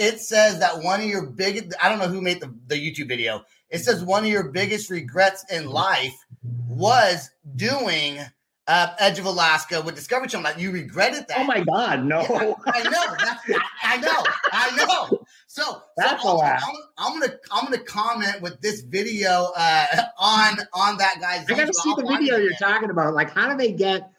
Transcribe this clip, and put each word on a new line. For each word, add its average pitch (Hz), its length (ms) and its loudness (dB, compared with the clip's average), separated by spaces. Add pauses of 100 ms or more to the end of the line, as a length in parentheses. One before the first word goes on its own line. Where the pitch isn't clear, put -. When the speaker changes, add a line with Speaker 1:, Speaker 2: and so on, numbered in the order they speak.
Speaker 1:
it 220 200 0
says 214 380 4
that 170 240 0
one 190 180 2
of 220 60 -4
your 196 200 -4
biggest, 185 540 -4
I 180 80 6
don't 214 120 0
know 185 80 0
who 185 120 -4
made 180 200 -2
the, 131 120 -12 (140)
the 135 80 -4
YouTube 147 320 -6
video. 113 380 -4 (260)
It 170 80 -4
says 185 240 2
one 196 220 2
of 214 60 0
your 190 200 0
biggest 196 400 -4
regrets 180 640 0
in 160 180 -4
life 147 460 0 (260)
was 180 880 2 (240)
doing, 165 640 -2 (500)
uh, 170 200 4 (100)
Edge 196 220 4
of 185 60 -4
Alaska 165 540 2
with 160 140 -6
Discovery 254 320 -4
Channel. 202 160 -6
Like, 156 160 -4
you 185 140 -4
regretted 185 560 -2
that. 160 100 -2
Speaker 2:
Oh 269 60 0
my 240 180 0
God, 165 420 0
no. 156 180 2
Speaker 1:
Yeah, 214 300 0 (140)
I 240 160 0
know. 320 340 0
That's, - 320 -2
I, 226 120 0 (240)
I 226 140 0
know. 240 260 0 (260)
I 247 260 0 (340)
know. - 140 -2 (220)
So, - 360 -6 (140)
Speaker 2:
That's 240 280 0
Speaker 1:
so 190 60 2
Speaker 2:
a - 20 4
Speaker 1:
I'm, 170 60 4
Speaker 2:
laugh. 135 280 2
Speaker 1:
I'm, - 80 -8 (240)
I'm 294 220 -4
gonna, 269 140 -2 (180)
I'm 226 140 0
gonna 262 180 -2
comment 208 580 -4
with 170 180 -10
this 208 200 -4
video, 185 760 0
uh, 160 300 4 (320)
on, 214 380 4 (180)
on 202 240 2
that 190 220 2
guy's 180 280 -2
Speaker 2:
I 233 60 0
gotta 302 160 2
Speaker 1:
YouTube. - 40 -2
Speaker 2:
see 302 200 0
the 294 80 -2
Speaker 1:
I'll 240 60 -4
find 285 100 2
Speaker 2:
video 277 200 2
Speaker 1:
it 208 40 4
Speaker 2:
you're 196 120 4
Speaker 1:
again. - 40 -8 (140)
Speaker 2:
talking 214 180 0
about. 160 240 2
Like, 151 160 2
how 220 180 0
do 277 80 -2
they 247 140 2
get? 190 480 0